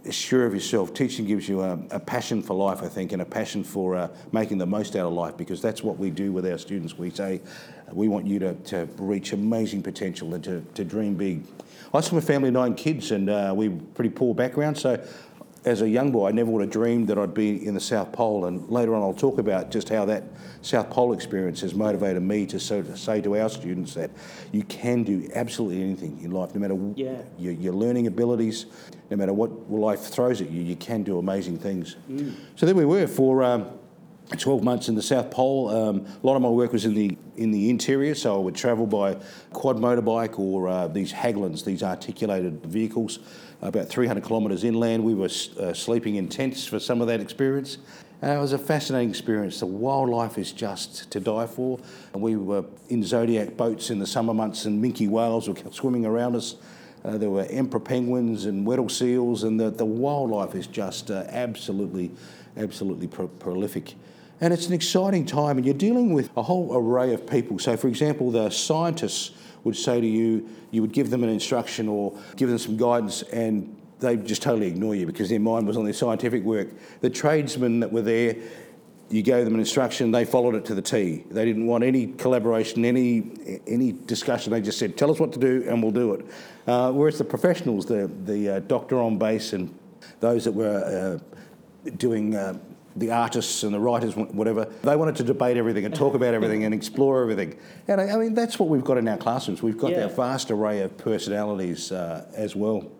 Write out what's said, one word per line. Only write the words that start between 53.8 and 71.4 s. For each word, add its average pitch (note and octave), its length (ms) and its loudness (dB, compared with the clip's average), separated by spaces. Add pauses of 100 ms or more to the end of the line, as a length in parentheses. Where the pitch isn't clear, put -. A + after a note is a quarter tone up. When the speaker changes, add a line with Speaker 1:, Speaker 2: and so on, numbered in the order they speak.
Speaker 1:
in G#2+ 100 -2
the G2 80 -2
summer A2+ 260 0
months, A2 320 -2
and G#2+ 180 0
minke A2+ 240 0
whales A2+ 400 2
were F#2+ 80 -4 (160)
swimming B2 340 0
around A#2+ 300 0
us. - 200 -4 (480)
Uh, G#2+ 140 -6
there G#2 120 0
were F#2+ 200 0
emperor C3 320 -2
penguins A#2+ 640 0
and G2+ 200 0
Weddell B2 240 2
seals, A#2+ 540 2
and A2 160 2
the, A2 100 2
the A2 160 0
wildlife A2+ 720 0
is F#2 100 -4
just, G2+ 460 -6
uh, F#2+ 160 -4
absolutely, G2 840 -4 (480)
absolutely F#2 500 -4
pro-, F2+ 200 -6
prolific. F#2 680 -6 (460)
And E3+ 120 4
it's E3+ 140 -2
an F3+ 60 0
exciting F3+ 520 2
time, D3 320 2
and B2+ 80 2
you're C#3 80 4
dealing A3 400 4
with C#3 220 2
a A#2 60 2
whole D#3+ 340 0
array B2 380 4
of - 120 -2
people. A#2 340 0
So, A#2 180 2
for C3+ 100 0
example, B2+ 420 2
the A2 200 2
scientists - 840 0 (320)
would G#2+ 120 0
say A#2+ 260 2
to A2+ 60 2
you, A2 420 2 (220)
you A2 100 2
would G#2+ 100 0
give C3 200 2
them B2 120 2
an A2+ 60 2
instruction A2+ 580 -2